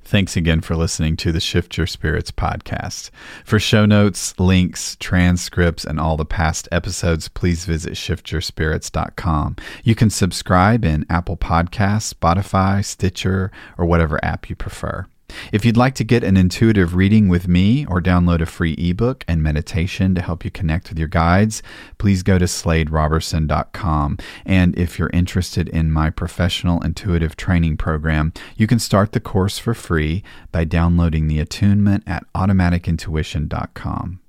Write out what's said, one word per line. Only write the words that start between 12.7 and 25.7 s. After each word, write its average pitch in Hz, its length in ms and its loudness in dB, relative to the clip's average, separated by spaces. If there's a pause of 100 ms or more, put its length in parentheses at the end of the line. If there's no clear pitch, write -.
Stitcher, - 680 -2 (260)
or 87 80 0
whatever 82 380 2
app - 260 -6
you 90 60 -8
prefer. - 500 -8 (460)
If 107 120 -2
you'd 107 120 4
like 127 180 4
to - 80 -4
get 117 220 2
an 95 120 4
intuitive 92 600 4
reading 101 320 6
with 90 180 2
me 98 400 4
or 90 160 0
download 87 380 4
a 80 60 0
free 82 260 -2
ebook 92 560 -2
and 82 120 0
meditation 82 760 0
to 87 40 -2
help 85 240 -6
you - 60 -6
connect 80 380 -4
with 82 100 -8
your 78 80 -2
guides, 87 560 2 (360)
please 95 260 2
go 98 120 4
to 90 120 2
slade 80 420 0
robertson 78 560 0
dot 76 260 -2
com. 76 460 -2 (260)
And 90 320 2
if 85 220 -2
you're 82 140 -2
interested 87 560 -2
in 80 240 0